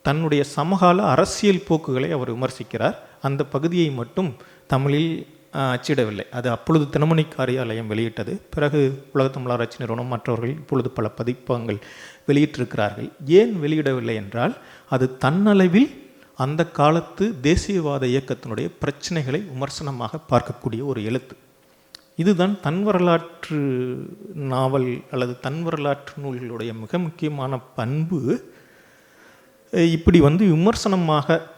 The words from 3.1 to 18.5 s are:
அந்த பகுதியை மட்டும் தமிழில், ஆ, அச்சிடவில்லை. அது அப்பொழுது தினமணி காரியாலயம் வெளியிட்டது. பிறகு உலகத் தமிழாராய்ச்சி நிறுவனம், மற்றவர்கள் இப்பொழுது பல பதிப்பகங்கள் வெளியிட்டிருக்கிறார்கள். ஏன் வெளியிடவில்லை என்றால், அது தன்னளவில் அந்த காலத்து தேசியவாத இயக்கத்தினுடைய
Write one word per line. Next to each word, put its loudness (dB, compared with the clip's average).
அந்த -2
பகுதியை 0
மட்டும் -6
தமிழில், 0
ஆ, 0
அச்சிடவில்லை. -2
அது -4
அப்பொழுது 0
தினமணி 2
காரியாலயம் -4
வெளியிட்டது. -4
பிறகு 0
உலகத் 0
தமிழாராய்ச்சி -4
நிறுவனம், -6
மற்றவர்கள் -4
இப்பொழுது -2
பல -4
பதிப்பகங்கள் -4
வெளியிட்டிருக்கிறார்கள். 0
ஏன் 4
வெளியிடவில்லை 0
என்றால், -4
அது 0
தன்னளவில் 4
அந்த 0
காலத்து 0
தேசியவாத 0
இயக்கத்தினுடைய -4